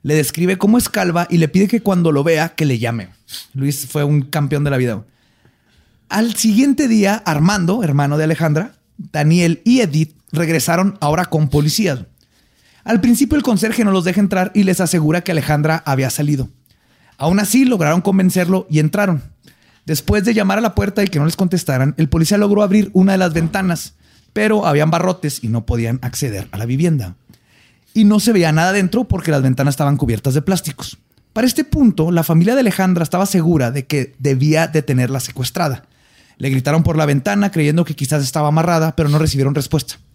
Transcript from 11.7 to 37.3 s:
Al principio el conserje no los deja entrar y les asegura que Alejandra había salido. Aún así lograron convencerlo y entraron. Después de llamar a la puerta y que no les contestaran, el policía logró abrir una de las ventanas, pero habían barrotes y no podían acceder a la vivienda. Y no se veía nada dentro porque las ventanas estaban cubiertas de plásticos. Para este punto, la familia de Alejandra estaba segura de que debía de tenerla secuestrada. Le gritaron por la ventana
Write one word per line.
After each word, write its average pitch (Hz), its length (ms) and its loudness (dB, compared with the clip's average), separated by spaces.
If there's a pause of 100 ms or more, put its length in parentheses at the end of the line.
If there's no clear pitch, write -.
Al 220 160 0
principio 240 340 2
el 294 80 0
conserje 220 400 0
no 202 80 2
los 185 140 0
deja 185 160 0
entrar 190 320 0
y 208 100 4
les 185 160 2
asegura 170 420 0
que 180 120 -6
Alejandra 156 520 0
había 131 240 0
salido. 143 400 -2 (680)
Aún 175 220 0
así 214 260 2
lograron 175 360 2
convencerlo 185 680 0
y 151 100 2
entraron. 160 440 0 (600)
Después 190 380 0
de 226 100 0
llamar 202 260 2
a - 20 0
la 226 140 -2
puerta 202 280 0
y 190 40 0
que 156 120 -2
no 147 60 2
les 165 100 0
contestaran, 151 640 0
el 165 100 2
policía 165 300 0
logró 208 260 2
abrir 202 300 2
una 190 200 4
de 190 40 2
las 180 160 0
ventanas, 170 640 -4 (360)
pero 214 340 0
habían 151 260 2
barrotes 170 520 -2
y 113 60 -4
no 113 160 -2
podían 117 360 -2
acceder 117 500 -6
a 95 60 -10
la 113 80 -6
vivienda. 131 500 -2 (800)
Y 220 120 4
no 208 160 4
se 226 100 2
veía 170 220 2
nada 170 180 2
dentro 202 340 0
porque 170 260 -4
las 139 100 2
ventanas 135 320 0
estaban 143 240 0
cubiertas 117 360 -2
de 151 80 0
plásticos. - 560 -6 (360)
Para 240 140 0
este 269 180 -2
punto, 180 460 2
la 165 120 2
familia 175 300 2
de 269 80 2
Alejandra 185 420 0
estaba 180 220 -2
segura 160 460 2
de 135 140 -6
que 139 340 -4
debía 147 480 2
de 156 140 0
tenerla 127 380 -2
secuestrada. 131 640 -6 (540)
Le 135 140 -4
gritaron 143 320 0
por 160 140 0
la 156 100 0
ventana 202 440 0